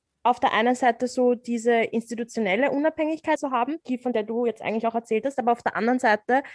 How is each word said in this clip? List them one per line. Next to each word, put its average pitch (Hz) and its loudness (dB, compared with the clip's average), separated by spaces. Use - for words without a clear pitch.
auf 247 2
der 247 2
einen 226 2
Seite 247 0
so 247 2
diese 233 -2
institutionelle 226 0
Unabhängigkeit 311 -2
zu 285 -6
haben, 254 -2
die, 247 -4
von 247 -4
der 220 0
du 233 -2
jetzt 226 -4
eigentlich 220 -4
auch 226 -2
erzählt 226 -2
hast, 277 -4
aber 233 2
auf 233 -2
der - -4
anderen 233 0
Seite 233 2